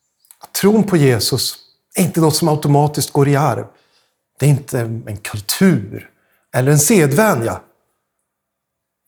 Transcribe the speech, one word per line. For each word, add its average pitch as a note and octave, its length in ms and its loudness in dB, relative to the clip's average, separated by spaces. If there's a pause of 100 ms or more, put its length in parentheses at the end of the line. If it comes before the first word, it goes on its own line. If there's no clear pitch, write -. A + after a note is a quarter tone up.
(380)
att - 140 -20
tron G#3 320 2
på F#3+ 120 -2
Jesus C3 640 0 (360)
är F#3+ 80 0
inte E3 180 -2
något D#3 160 2
som E3 120 0
automatiskt D3 600 0
går C#3+ 180 2
i C#3+ 80 2
arv. A#2 300 -2 (720)
Det C3+ 80 0
är D3 40 4
inte C3 300 -2
en A2+ 360 -8
kultur A2 920 -4 (420)
eller C3 200 0
en D3+ 60 4
sedvänja. C#3+ 800 0 (1500)